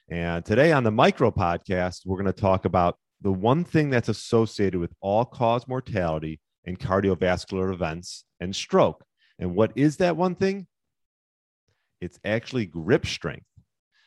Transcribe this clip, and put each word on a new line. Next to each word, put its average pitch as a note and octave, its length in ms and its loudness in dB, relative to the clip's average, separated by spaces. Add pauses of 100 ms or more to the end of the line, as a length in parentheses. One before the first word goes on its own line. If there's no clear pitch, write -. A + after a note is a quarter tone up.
And E2+ 360 -4
today C3 260 4
on C#3 140 4
the G#2+ 80 2
Micro C3 400 4
Podcast, F2+ 760 -2
we're F#2 120 -4
gonna G2 140 -2
talk F#2+ 320 0
about F2+ 320 2 (240)
the G2 120 -2
one A#2 320 2
thing D3+ 260 0
that's B2 180 0
associated G#2 720 0
with E2+ 220 -6
all-cause A#2 680 0
mortality E2 720 -4 (240)
and F2+ 140 -10
cardiovascular F#2+ 960 0
events E2+ 500 -8 (140)
and F#2 160 -8
stroke. C#3 500 0 (360)
And F2+ 160 -4
what G2+ 180 2
is C#3+ 220 2
that F3 200 0
one F3+ 200 -2
thing? G3 320 -4 (1300)
It's - 240 -12
actually A2+ 420 -2
grip E2+ 380 0
strength. - 420 -8 (600)